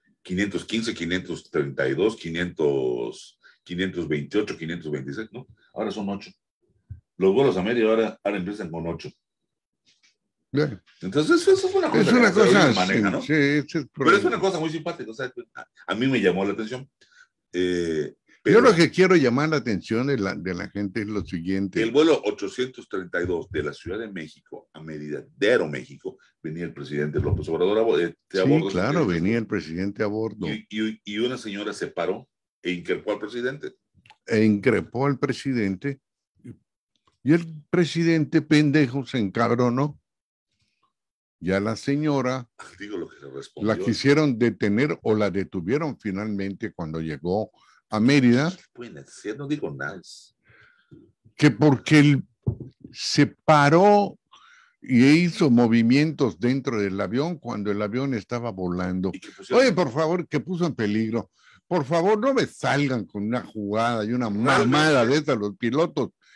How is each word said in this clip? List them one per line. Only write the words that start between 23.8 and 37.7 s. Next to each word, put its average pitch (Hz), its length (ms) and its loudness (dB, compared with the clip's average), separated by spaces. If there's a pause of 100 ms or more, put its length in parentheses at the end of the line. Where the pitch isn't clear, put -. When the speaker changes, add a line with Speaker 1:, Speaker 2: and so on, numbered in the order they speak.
Speaker 1:
de 113 100 -10
México 78 640 -16
a 80 80 -20
Mérida, 76 420 -12 (120)
de 101 160 0
Aeroméxico, 76 640 -4 (240)
venía 80 220 -10
el 82 100 -10
presidente 73 460 -6
López - 300 -2
Obrador 87 300 0
a - 20 2
bo-, 104 180 2
eh, 82 160 -4 (180)
a 95 100 -2
Speaker 2:
Sí, - 60 4
Speaker 1:
bordo, 90 200 2
Speaker 2:
claro, 110 340 0
Speaker 1:
¿sí? 113 60 0
Speaker 2:
venía 90 280 0
el 110 100 -4
presidente 92 540 -6
a 107 60 0
bordo. 107 400 -6
Speaker 1:
Y, - 220 -6
y, 110 340 -6
y 104 140 -10
una 123 200 -2
señora 101 360 -10
se 87 140 -8
paró 92 420 -6 (320)
e 87 100 -4
increpó 90 400 -4
al - 80 -4
presidente. 123 540 -8 (520)
Speaker 2:
E 110 200 2
increpó 107 640 0
al 135 120 -2
presidente. 127 800 -4 (1200)
Y 135 100 4
el 170 120 2 (240)
presidente 165 720 2